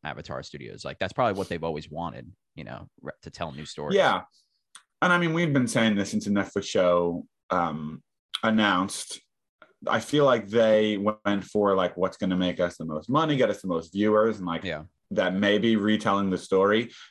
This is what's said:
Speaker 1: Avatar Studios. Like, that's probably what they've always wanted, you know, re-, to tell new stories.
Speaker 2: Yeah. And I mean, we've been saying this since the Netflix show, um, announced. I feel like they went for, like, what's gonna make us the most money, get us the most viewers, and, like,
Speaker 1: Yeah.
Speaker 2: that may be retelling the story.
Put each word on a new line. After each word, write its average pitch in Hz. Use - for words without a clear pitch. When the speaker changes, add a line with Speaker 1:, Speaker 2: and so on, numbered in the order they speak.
Speaker 1:
Avatar 69
Studios. 62
Like, -
that's 95
probably 110
what 95
they've 85
always 78
wanted, 76
you 73
know, -
re-, -
to -
tell 80
new 73
stories. 76
Speaker 2:
Yeah. 123
And 180
I 175
mean, 165
we've 165
been 127
saying 110
this 101
since 107
the 101
Netflix 101
show, 87
um, 78
announced. 101
I 113
feel 147
like 117
they 110
went 101
for, 101
like, 90
what's 92
gonna 92
make 90
us 87
the 80
most 80
money, 151
get 117
us 98
the 95
most 82
viewers, 107
and, 90
like, 82
Speaker 1:
Yeah. 80
Speaker 2:
that 95
may 104
be 113
retelling 101
the 90
story. 104